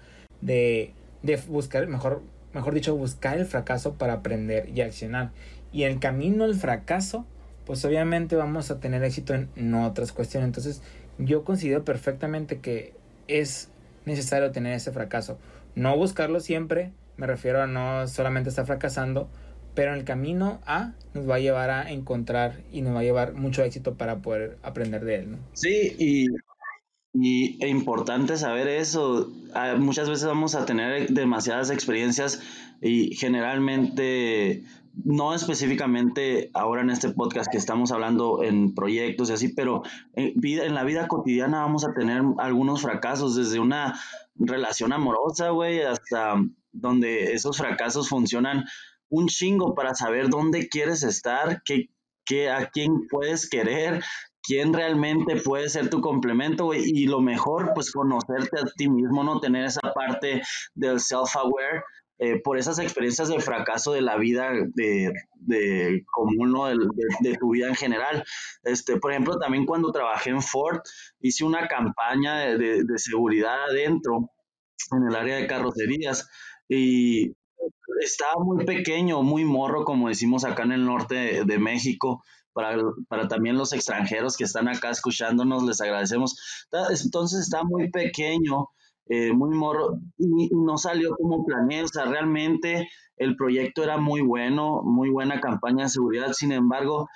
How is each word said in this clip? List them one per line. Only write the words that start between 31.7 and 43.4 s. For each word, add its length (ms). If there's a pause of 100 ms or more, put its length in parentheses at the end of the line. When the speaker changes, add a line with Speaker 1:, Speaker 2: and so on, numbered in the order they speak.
Speaker 2:
experiencias 720 (400)
y 340
generalmente, 1500 (400)
no 300
específicamente 1200
ahora 300
en 80
este 180
podcast 420
que 60
estamos 340
hablando 520
en 320
proyectos 560
y 20
así, 140
pero 340 (320)
en 260
vida, 260
en 100
la 80
vida 240
cotidiana 540
vamos 220
a 100
tener 280 (160)
algunos 460
fracasos, 520
desde 240